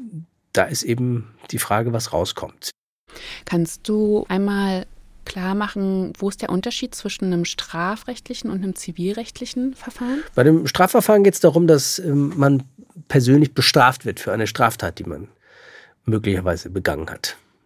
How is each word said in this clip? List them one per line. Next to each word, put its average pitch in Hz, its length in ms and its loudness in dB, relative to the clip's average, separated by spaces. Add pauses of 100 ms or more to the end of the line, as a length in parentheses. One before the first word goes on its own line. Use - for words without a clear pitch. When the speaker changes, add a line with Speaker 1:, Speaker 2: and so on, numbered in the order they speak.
(520)
Speaker 1:
da 185 120 2
ist 165 200 -6
eben 120 500 -4 (160)
die 120 80 -8
Frage, 117 340 0
was 117 200 -6
rauskommt. - 580 -6 (760)
Speaker 2:
Kannst - 420 -4
du 214 400 0
einmal 202 580 -2 (380)
klar 190 320 -6
machen, 196 640 -2
wo 196 100 -2
ist - 140 -8
der - 80 -4
Unterschied 240 440 -4
zwischen 190 380 -4
einem 170 140 0
strafrechtlichen - 1000 -8
und 190 140 -4
einem 190 140 -4
zivilrechtlichen 226 960 -6
Verfahren? 247 480 -6 (140)
Speaker 1:
Bei 127 80 4
dem 156 240 6
Strafverfahren 202 560 4
geht's 196 160 4
darum, 170 260 6
dass, 151 320 4
ähm, 147 380 0
man 139 260 4 (460)
persönlich 139 460 4
bestraft 127 500 4
wird 101 160 -6
für - 100 -6
eine 107 160 0
Straftat, - 540 0
die 101 40 -8
man 85 240 -10 (800)
möglicherweise 92 640 0
begangen 87 400 -6
hat. - 260 -10 (300)